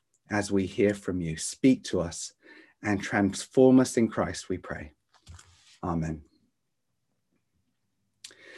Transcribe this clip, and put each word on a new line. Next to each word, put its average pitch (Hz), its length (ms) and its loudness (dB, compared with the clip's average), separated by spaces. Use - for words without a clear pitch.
as 101 220 -2
we 98 140 2
hear 101 280 2
from 92 260 -6
you. 80 160 -4
Speak - 480 2
to 92 160 -2
us - 320 -8
and 101 200 -2
transform 123 800 4
us 127 160 0
in 113 120 2
Christ, - 400 -6
we 92 100 -6
pray. 80 340 -12
Amen. 80 400 -4